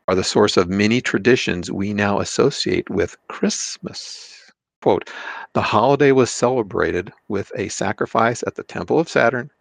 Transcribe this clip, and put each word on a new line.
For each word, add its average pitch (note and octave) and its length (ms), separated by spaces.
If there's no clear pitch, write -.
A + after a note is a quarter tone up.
are F#2 80
the F#2+ 80
source G#2 340
of F2+ 120
many G#2 320
traditions G2 680
we G2 200
now G2+ 280
associate - 720
with F#2 280
Christmas. - 1200
Quote, - 280
"The G#2+ 80
holiday C3+ 520
was C3 180
celebrated F#2+ 800
with G2 280
a G2 120
sacrifice A2+ 800
at - 100
the - 80
Temple - 360
of E3 100
Saturn B2 400